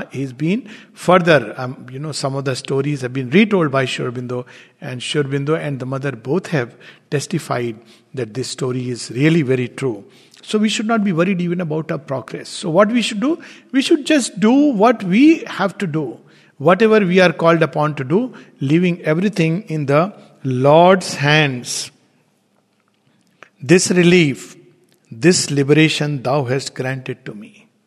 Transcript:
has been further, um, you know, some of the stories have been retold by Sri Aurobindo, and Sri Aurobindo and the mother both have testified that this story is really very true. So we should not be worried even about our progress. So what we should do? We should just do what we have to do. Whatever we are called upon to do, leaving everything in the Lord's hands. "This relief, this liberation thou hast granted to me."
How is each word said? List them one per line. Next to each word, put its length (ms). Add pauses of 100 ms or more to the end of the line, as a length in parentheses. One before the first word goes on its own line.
(140)
has 200
been 360 (380)
further, 500
um, 380
you 40
know, 140
some 280
of 40
the 160
stories 460
have 60
been 180
retold 420
by 120
Sri 200
Aurobindo, 400 (360)
and 220
Sri 200
Aurobindo 360
and 220
the 60
mother 260
both 360
have 280 (340)
testified 680 (380)
that 200
this 140
story 400
is 220
really 320
very 260
true. 360 (380)
So 160
we 100
should 180
not 180
be 80
worried 280
even 200
about 300
our 80
progress. 500
So 220
what 200
we 120
should 180
do? 180 (320)
We 100
should 240
just 360
do 120
what 500
we 440
have 320
to 80
do. 320 (400)
Whatever 420
we 180
are 140
called 300
upon 340
to 80
do, 280 (280)
leaving 420
everything 600
in 240
the 160 (420)
Lord's 720
hands. 760 (1800)
"This 180
relief, 640 (540)
this 400
liberation 760
thou 200
hast 300
granted 520
to 80
me." 320 (200)